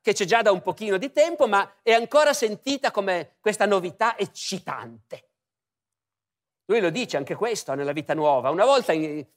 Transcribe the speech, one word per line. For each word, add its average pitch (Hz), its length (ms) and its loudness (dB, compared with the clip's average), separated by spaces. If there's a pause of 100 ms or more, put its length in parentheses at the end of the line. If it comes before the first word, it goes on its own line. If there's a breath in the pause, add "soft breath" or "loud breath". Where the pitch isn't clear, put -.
che 214 120 0
c'è 202 120 -2
già 226 160 2
da 214 100 4
un 185 100 0
pochino 196 360 -4
di 254 140 -4
tempo, 302 360 2
ma 202 360 0
è 226 100 4
ancora 277 400 4
sentita 247 580 -2
come 185 480 -4
questa 214 260 0
novità 202 520 0
eccitante. 131 1120 -10 (1400)
Lui 220 140 2
lo 180 100 2
dice 180 280 -4
anche 143 180 -4
questo 202 400 -4
nella 143 160 -4
Vita 147 220 -4
Nuova. 143 360 2
Una 175 160 2
volta 262 280 2
in-, 151 320 -4 (120)